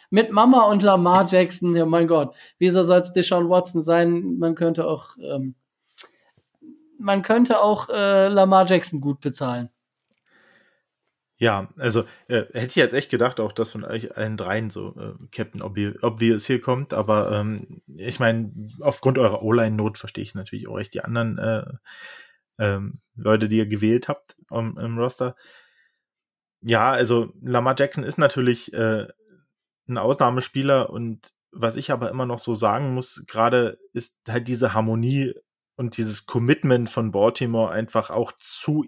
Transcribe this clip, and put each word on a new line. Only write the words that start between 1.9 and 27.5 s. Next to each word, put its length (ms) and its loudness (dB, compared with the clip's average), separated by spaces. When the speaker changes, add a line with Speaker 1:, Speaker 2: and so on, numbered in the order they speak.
Speaker 1:
Gott, 300 0
wieso 240 4
soll's 320 4
Deshaun 340 2
Watson 340 2
sein? 560 2
Man 160 0
könnte 320 0
auch, 360 -6
ähm, 320 -6
man 240 0
könnte 400 4
auch, 260 2
äh, 400 4
Lamar 380 6
Jackson 340 0
gut 220 -4
bezahlen. 480 -6
Speaker 2:
Ja, 300 0
also, 240 0
äh, 240 -2
hätte 160 -6
ich 80 -16
jetzt 180 4
echt 160 -4
gedacht, 300 0
auch 120 -4
dass 200 -6
von 120 -12
euch 340 -10
allen 180 -6
dreien 320 -4
so, 300 -12
äh, 160 -12
Captain 300 -10
Obvi-, 400 -4
Obvious 440 0
hier 140 -2
kommt, 320 -4
aber, 400 0
ähm, 500 -6
ich 240 -10
mein, 500 -2
aufgrund 380 0
eurer 240 2
O-Line-Not 540 0
verstehe 280 -12
ich 100 -14
natürlich 340 -12
auch 100 -10
echt 160 -10
die 100 -8
anderen, 340 -4
äh, 260 -4
ähm, 420 -4
Leute, 360 2
die 80 2
ihr 80 2
gewählt 420 0
habt, 260 -10
um, 300 -6
im 200 -6
Roster. 380 -4
Ja, 300 4
also 500 0
Lamar 360 0